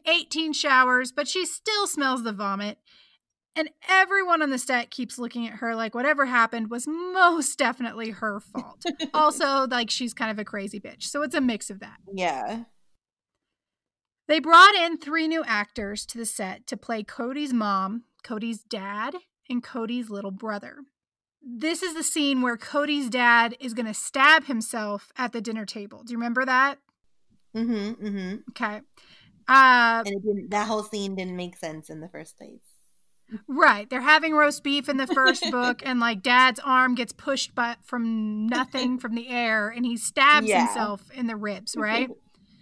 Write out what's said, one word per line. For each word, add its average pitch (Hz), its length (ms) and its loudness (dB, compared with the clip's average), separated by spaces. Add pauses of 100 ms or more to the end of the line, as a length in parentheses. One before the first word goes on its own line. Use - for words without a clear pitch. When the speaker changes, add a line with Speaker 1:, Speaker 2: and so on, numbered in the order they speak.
Speaker 1:
eighteen 320 460 -2
showers, 254 600 2
but 294 160 -4
she 370 160 -2
still 415 420 -4
smells 262 360 -2
the 226 100 -6
vomit. 202 460 -6 (760)
And 320 140 -2 (180)
everyone 381 540 4
on 294 80 0
the 269 80 -2
set 247 340 -4
keeps - 280 -10
looking 233 280 -8
at 220 120 -12
her 233 180 -4
like 226 180 -6
whatever 277 300 2
happened 233 460 0
was 240 160 -8
most 349 720 2
definitely 226 520 -2
her 214 300 -6
fault. - 500 -14
Speaker 2:
<laughs> 302 240 -8
Speaker 1:
Also, 294 560 2
like, 240 200 -2
she's 240 240 -4
kind 220 160 -4
of 208 80 -6
a 208 60 -6
crazy 202 360 -10
bitch. - 220 -18
So - 200 -6
it's 294 120 -6
a 302 60 2
mix 240 280 0
of 196 120 -14
that. - 180 -20 (120)
Speaker 2:
Yeah. 180 540 -4 (1600)
Speaker 1:
They 311 140 4
brought 339 340 10
in 339 220 0
three 320 320 -2
new 320 180 -2
actors 208 600 -6
to - 120 -14
the 233 60 -10
set 208 440 -8
to - 100 -10
play 220 240 -8
Cody's 262 500 -6
mom, 208 520 -2 (200)
Cody's 226 380 -8
dad, 208 540 -8 (340)
and 247 120 -4
Cody's 233 460 -8
little 202 220 -8
brother. 208 480 -10 (640)
This 302 400 -6
is 349 120 -4
the 320 80 -8
scene 277 380 0
where 240 160 0
Cody's 285 540 -2
dad 233 500 4
is 240 140 -8
gonna 220 180 -6
stab 302 520 4
himself 214 720 -6
at 240 140 -4
the 226 100 -8
dinner 220 240 -8
table. 214 380 -14
Do 233 80 -12
you 233 60 -6
remember 240 280 -2
that? 262 320 2 (760)
Speaker 2:
Mm-hmm, 220 520 -4
mm-hmm. 196 280 -6 (160)
Speaker 1:
Okay. 214 300 -6 (640)
Uh, 247 600 6
Speaker 2:
And - 20 -8
it 196 160 -6
didn't, 202 260 -4
that 208 180 -2
whole 214 160 -2
scene 202 320 -6
didn't 185 200 -6
make 180 220 -10
sense 156 320 -12
in 156 100 -14
the 170 80 -14
first - 300 -18
place. - 220 -20 (880)
Speaker 1:
Right. 254 400 4
They're 254 140 -4
having 311 320 6
roast 294 280 4
beef 285 280 -2
in 269 80 0
the 262 80 -2
first 262 360 2
Speaker 2:
<laughs> 330 80 -2
Speaker 1:
book, 247 360 -2
and, 254 120 -2
like, 233 240 0
Dad's 254 380 4
arm 254 340 2
gets 233 200 -6
pushed - 400 -6
by, 233 280 -4
from 220 640 -4
nothing 254 520 -2
Speaker 2:
<laughs> - 20 -8
Speaker 1:
from 226 140 -6
the 233 140 -8
air, 226 420 -2
and 240 160 -4
he 233 100 -4
stabs 269 520 4
Speaker 2:
Yeah. 185 180 4
Speaker 1:
himself 208 480 -4
in 247 140 -4
the 220 80 -6
ribs, 208 400 -8
right? 226 380 -2
Speaker 2:
<laughs> - 60 -20 (420)